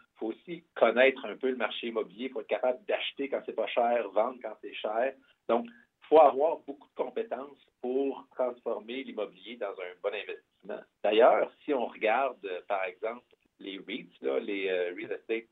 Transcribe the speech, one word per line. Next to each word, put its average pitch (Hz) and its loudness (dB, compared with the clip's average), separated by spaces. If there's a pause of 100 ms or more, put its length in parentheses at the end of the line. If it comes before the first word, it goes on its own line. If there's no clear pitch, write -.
(160)
Faut 113 -6
aussi 165 -10 (120)
connaître 123 6
un 101 -8
peu 131 -2
le 127 -2
marché 110 -4
immobilier, 110 -4
faut 113 -8
être - -14
capable 127 -2
d'acheter - -4
quand 123 -4
c'est - -8
pas 107 -2
cher, 120 0
vendre 113 0
quand 110 -10
c'est 101 -12
cher. 117 -2 (360)
Donc, 117 2 (360)
faut 156 10
avoir 143 6
beaucoup - -16
de - -6
compétences 123 -8 (140)
pour 135 -2 (100)
transformer 120 -6
l'immobilier 107 -10
dans 101 -8
un 90 -12 (100)
bon 104 -2
investissement. 98 -12 (180)
D'ailleurs, 110 6 (140)
si 147 -2
on 117 0
regarde, 107 -2
euh, 90 -8
par 95 -2
exemple, 110 -10 (340)
les 98 -12
reits, 87 -10 (140)
là, 135 -2
les, 101 -4
euh, 90 -2
Real 110 -10
Estate 113 -6